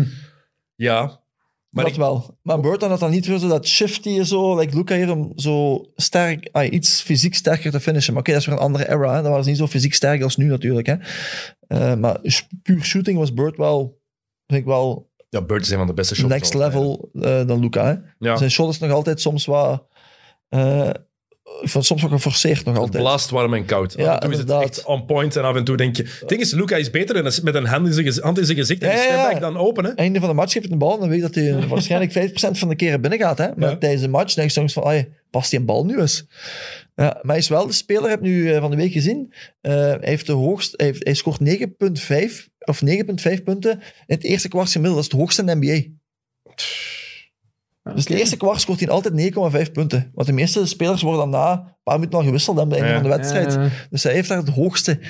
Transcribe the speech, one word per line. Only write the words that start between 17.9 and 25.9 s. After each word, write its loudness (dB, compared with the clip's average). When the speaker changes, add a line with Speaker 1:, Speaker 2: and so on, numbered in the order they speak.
Speaker 1:
Ja. 2
Speaker 2:
Zijn 2
shot 2
is -6
nog 0
altijd 0
soms -2
wat, 0
eh, 2
ik -4
vond -2
het 2
soms 2
wel 0
geforceerd 2
nog 0
Speaker 1:
Het 2
Speaker 2:
altijd. -2
Speaker 1:
blaast 0
warm 0
en -2
koud. -2
Af 0
Speaker 2:
Ja, 2
Speaker 1:
en -2
toe -2
is -2
het -4
Speaker 2:
inderdaad. 0
Speaker 1:
echt -12
on -2
point 0
en 0
af 0
en 0
toe 0
denk 0